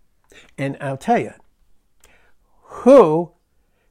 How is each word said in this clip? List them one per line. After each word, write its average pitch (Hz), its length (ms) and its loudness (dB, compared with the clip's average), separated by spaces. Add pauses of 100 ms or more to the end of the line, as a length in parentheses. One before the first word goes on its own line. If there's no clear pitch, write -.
(580)
And 139 240 -10
I'll 135 160 -10
tell 226 220 -4
you, 107 140 -10 (1300)
who 175 720 2 (580)